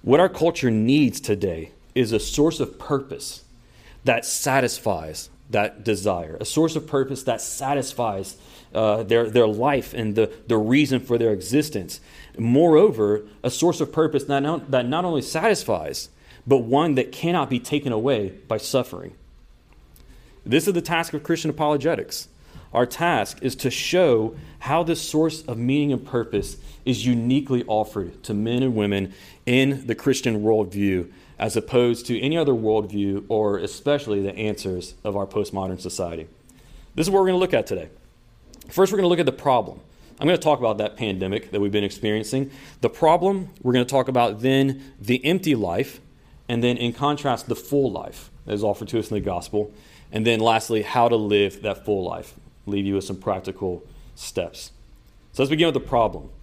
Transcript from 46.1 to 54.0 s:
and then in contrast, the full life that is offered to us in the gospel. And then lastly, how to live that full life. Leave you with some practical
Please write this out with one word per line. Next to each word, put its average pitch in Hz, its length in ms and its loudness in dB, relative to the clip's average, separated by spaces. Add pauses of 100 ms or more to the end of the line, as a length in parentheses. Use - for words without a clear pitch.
and 117 140 0
then 123 140 2
in 120 160 -2
contrast, 143 560 -2
the 120 80 -2
full 139 340 0
life - 400 -12 (140)
that 107 80 -6
is 104 120 -2
offered 104 240 -4
to 117 100 -2
us 104 120 -4
in 110 40 -4
the 101 60 0
gospel. 101 520 -4 (400)
And 110 140 -2
then 113 140 2
lastly, 113 420 2
how 120 260 2
to 117 80 2
live 101 460 0
that 101 220 -6
full 98 200 -2
life. 85 300 -10 (320)
Leave 101 200 -2
you 98 80 0
with 95 100 -2
some 95 120 -6
practical 95 680 -6 (300)